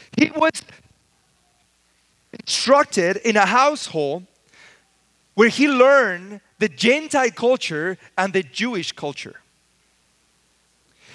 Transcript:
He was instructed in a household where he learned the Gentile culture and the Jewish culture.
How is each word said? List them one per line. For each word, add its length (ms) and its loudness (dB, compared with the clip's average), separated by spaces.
He 180 2
was 160 2
instructed 840 0
in 200 0
a 80 4
household 800 -2
where 120 6
he 220 0
learned 720 2
the 80 0
Gentile 640 0
culture 680 -4
and 160 -2
the 100 -2
Jewish 480 -8
culture. 480 -14